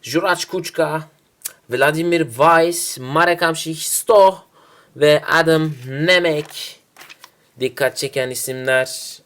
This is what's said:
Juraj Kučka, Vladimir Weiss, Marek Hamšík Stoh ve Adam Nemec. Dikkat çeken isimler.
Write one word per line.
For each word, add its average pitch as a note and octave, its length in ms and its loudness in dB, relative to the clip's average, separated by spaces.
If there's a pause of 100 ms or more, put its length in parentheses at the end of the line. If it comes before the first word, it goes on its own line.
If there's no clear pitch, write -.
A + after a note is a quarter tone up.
Juraj F3 440 -4
Kučka, D#3+ 560 -6 (680)
Vladimir D#3 560 0
Weiss, E3 760 2
Marek E3 420 0
Hamšík D#3+ 360 -4
Stoh F#3+ 600 2 (580)
ve D3 260 4 (100)
Adam D#3+ 400 2 (160)
Nemec. D#3 880 -2 (840)
Dikkat B2+ 380 -2
çeken C3 320 -4
isimler. C3 960 -4